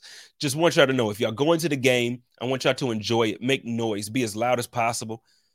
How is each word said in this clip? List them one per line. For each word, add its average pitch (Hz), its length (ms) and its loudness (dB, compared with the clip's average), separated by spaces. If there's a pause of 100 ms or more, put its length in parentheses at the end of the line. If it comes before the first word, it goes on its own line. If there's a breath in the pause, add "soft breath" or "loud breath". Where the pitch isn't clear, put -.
(380 loud breath)
Just 135 160 -4
want 160 220 2
y'all 147 100 8
to 135 60 0
know, 120 180 0
if 101 80 -8
y'all 113 140 -2
go 143 200 2
into 165 160 0
the 143 80 -2
game, 123 460 2 (180)
I 117 40 -4
want 127 180 -4
y'all 135 120 2
to 127 180 -2
enjoy 110 380 0
it. - 120 -8
Make 135 220 0
noise. 113 440 -4
Be 123 140 -2
as 107 140 -4
loud 120 240 0
as 117 80 -8
possible. 117 560 -6 (300)